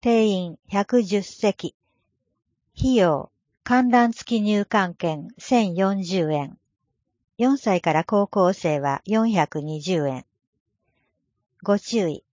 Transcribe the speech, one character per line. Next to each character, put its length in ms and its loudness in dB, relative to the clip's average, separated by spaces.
定 260 2
員 320 -2
百 340 0
十 200 -2
席。 520 -4
費 200 2
用、 340 2
観 260 2
覧 240 4
付 240 -6
き 40 0
入 240 0
館 300 -2
券 340 -6
千 360 0
四 280 0
十 300 -2
円。 260 -4
四 220 2
歳 220 0
か 120 0
ら 120 2
高 240 0
校 240 2
生 260 -2
は 280 -2
四 260 0
百 280 0
二 200 -8
十 260 -2
円。 180 -6
ご 160 0
注 300 -2
意。 240 -8